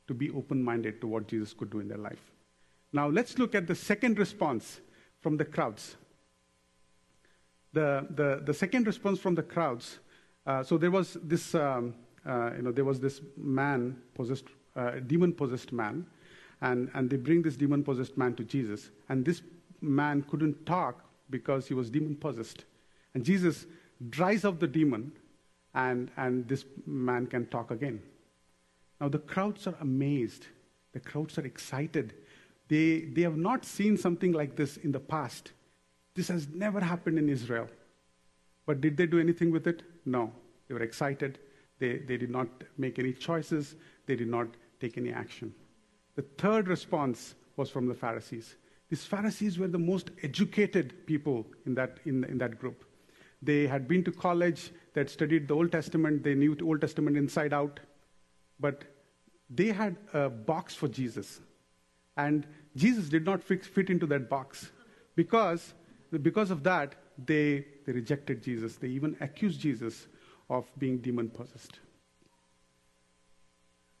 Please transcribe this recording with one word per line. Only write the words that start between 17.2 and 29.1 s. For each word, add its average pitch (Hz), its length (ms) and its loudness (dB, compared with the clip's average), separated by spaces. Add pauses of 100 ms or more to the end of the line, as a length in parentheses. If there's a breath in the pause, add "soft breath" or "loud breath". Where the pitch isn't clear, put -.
this 156 140 0
demon-possessed 139 600 0
man 123 180 0
to 120 80 -6
Jesus. 107 460 -4 (180)
And 131 160 0
this 175 180 0 (380)
man 143 440 2
couldn't 151 420 -2
talk 160 400 -2 (240)
because 131 380 -2
he 143 60 -4
was 127 160 -2
demon-possessed. 143 760 -4 (480 soft breath)
And 127 100 -2
Jesus 175 420 4 (440 loud breath)
dries 180 340 4
up 185 160 2
the 170 80 2
demon, 135 460 2 (600)
and, 127 440 0
and 127 320 0
this 135 160 -2 (200)
man 123 400 -2
can 123 200 -4
talk 117 260 -6
again. 117 300 -6 (960)
Now, 143 80 -2
the 147 120 0